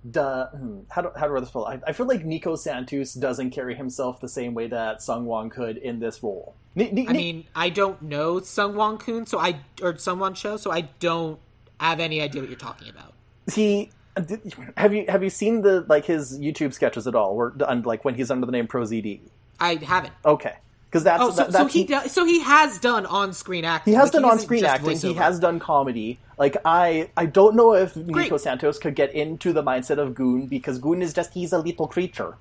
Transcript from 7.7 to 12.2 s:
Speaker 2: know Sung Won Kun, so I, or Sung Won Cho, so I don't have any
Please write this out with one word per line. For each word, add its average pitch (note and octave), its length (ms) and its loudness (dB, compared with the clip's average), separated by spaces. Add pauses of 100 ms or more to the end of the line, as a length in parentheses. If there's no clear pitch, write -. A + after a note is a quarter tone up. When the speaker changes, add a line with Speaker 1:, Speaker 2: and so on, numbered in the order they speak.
Speaker 2:
know D#3 400 -2
Sung G3+ 340 -2
Won G#3+ 220 0
Kun, A3+ 280 -8
so G3 140 -4
I, E3 200 0 (220)
or F3 160 -2
Sung F3+ 220 -4
Won F#3+ 140 -2
Cho, G#3 240 -8
so G#3 140 -6
I E3+ 100 -2 (180)
don't E3 400 -2 (400)
have D#3+ 200 0
any D#3 220 -2